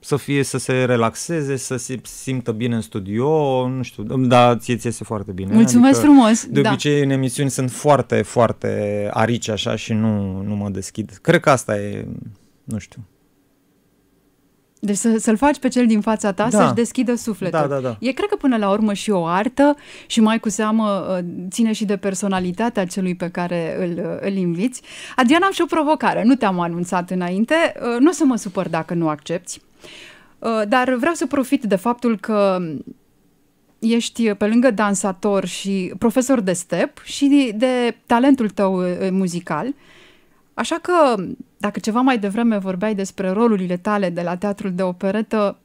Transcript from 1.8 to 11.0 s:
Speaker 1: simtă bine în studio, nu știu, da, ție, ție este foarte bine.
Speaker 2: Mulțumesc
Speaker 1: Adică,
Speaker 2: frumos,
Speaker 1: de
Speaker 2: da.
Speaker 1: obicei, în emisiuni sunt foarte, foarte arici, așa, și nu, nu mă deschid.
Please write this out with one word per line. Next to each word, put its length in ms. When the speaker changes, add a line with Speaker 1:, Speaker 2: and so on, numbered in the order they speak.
Speaker 1:
simtă 500
bine 220
în 60
studio, 480
nu 140
știu, 200
da, 540
ție, 200
ție 140
este 140
foarte 280
bine. 220
Speaker 2:
Mulțumesc 440
Speaker 1:
Adică, 140
Speaker 2:
frumos, 340
Speaker 1:
de 140
Speaker 2:
da. 100
Speaker 1:
obicei, 320
în 80
emisiuni 400
sunt 200
foarte, 520
foarte 920
arici, 360
așa, 280
și 160
nu, 500
nu 140
mă 140
deschid. 520